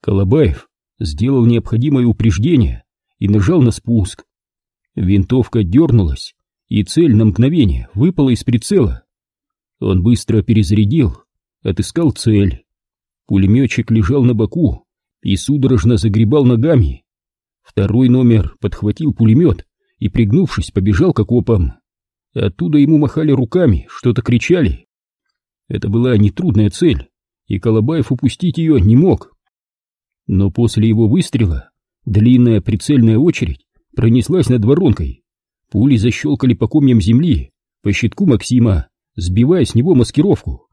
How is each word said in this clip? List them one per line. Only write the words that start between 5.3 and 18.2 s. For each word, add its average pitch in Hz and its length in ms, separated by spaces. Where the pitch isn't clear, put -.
дернулась, 104 720
и 104 100
цель 147 320
на 110 100
мгновение 110 680
выпала 139 360
из 117 140
прицела. 117 600
Он 95 220
быстро 110 400
перезарядил, 107 760
отыскал 151 500
цель. 101 520
Пулеметчик 113 640
лежал 113 320
на 120 100
боку 117 520
и 98 140
судорожно 123 600
загребал 110 480
ногами. 113 580
Второй 107 480
номер 117 500